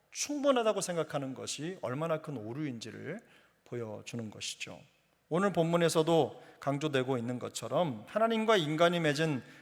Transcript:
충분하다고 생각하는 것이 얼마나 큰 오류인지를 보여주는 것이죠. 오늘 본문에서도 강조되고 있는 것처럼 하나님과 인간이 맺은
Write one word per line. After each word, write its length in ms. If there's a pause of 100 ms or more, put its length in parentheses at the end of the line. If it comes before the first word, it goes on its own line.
(120)
충분하다고 680
생각하는 520
것이 480
얼마나 400
큰 160
오류인지를 840 (440)
보여주는 680
것이죠. 500 (480)
오늘 220
본문에서도 920 (160)
강조되고 580
있는 220
것처럼 680
하나님과 500
인간이 420
맺은 440 (180)